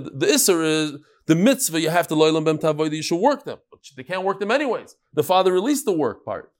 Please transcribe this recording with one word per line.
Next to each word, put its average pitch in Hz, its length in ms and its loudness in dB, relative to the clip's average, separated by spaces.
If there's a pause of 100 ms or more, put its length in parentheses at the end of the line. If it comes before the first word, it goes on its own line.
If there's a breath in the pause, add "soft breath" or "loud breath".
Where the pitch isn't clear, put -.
(160)
the 139 100 -2
Isser 190 380 2
is, 156 300 0 (340 soft breath)
the 160 80 4
mitzvah 170 440 2
you 156 120 -2
have 165 160 0
to, 160 80 -2
Lo 156 160 4
Olam 160 140 0
V'em 156 140 0
Ta'avodu, 156 340 -2
you 156 100 -8
should 170 160 -2
work 262 240 2
them. 123 160 -12 (100)
But - 120 -20 (140)
they 131 80 -16
can't 185 200 -8
work 196 160 -4
them 202 100 -4
anyways. 226 460 -4 (180)
The 151 100 -2
father 185 280 2
released 240 340 0
the 208 60 0
work 139 340 -2
part. 98 340 -10